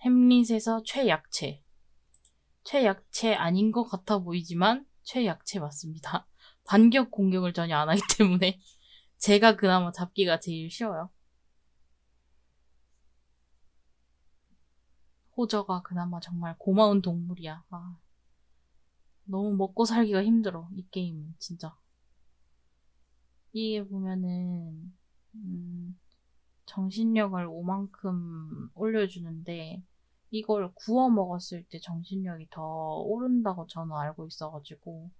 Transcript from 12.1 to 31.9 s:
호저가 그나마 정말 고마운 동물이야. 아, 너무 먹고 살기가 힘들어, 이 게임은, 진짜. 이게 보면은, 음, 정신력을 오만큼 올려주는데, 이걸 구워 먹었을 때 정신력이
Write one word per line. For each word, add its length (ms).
호저가 460
그나마 380
정말 380
고마운 420
동물이야. 680
아, 260
너무 320
먹고 280
살기가 380
힘들어, 520
이 160
게임은, 480
진짜. 360
이게 320
보면은, 1080
음, 640
정신력을 800
오만큼 1300
올려주는데, 1080
이걸 440
구워 360
먹었을 580
때 120
정신력이 720